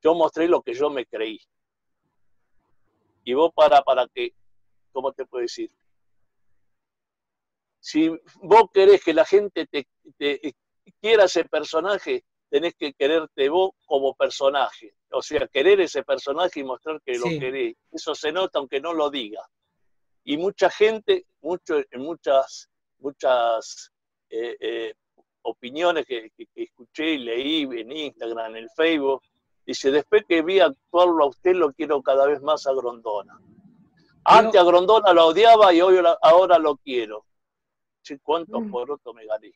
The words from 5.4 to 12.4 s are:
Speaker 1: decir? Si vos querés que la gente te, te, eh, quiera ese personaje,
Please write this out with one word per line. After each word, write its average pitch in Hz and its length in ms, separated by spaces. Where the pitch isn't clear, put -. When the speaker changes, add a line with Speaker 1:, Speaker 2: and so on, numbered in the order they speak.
Speaker 1:
decir? 117 280
Si 156 280
vos 202 300
querés 196 300
que 160 120
la 156 100
gente 190 420
te, 143 200
te, 143 320
eh, 131 40
quiera 208 240
ese 175 200
personaje, 160 800